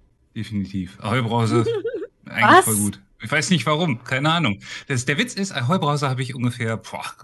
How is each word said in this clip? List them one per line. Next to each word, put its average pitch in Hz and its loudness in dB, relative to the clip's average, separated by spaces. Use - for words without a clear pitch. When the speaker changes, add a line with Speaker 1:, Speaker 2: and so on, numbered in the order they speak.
Speaker 1:
Definitiv. 98 -6
Ahoi 123 0
Brause, 117 2
Speaker 2:
<laughs> - -14
Speaker 1:
eigentlich 226 6
Speaker 2:
Was? 370 8
Speaker 1:
voll 220 0
gut. 104 -2
Ich 117 -12
weiß 151 0
nicht 151 2
warum, 151 0
keine 139 0
Ahnung. 131 0
Das, 123 -2
der 147 0
Witz 240 -4
ist, 196 -4
Ahoi 131 0
Brause 147 0
habe 127 -2
ich 117 -8
ungefähr, 117 -2
boah, - -10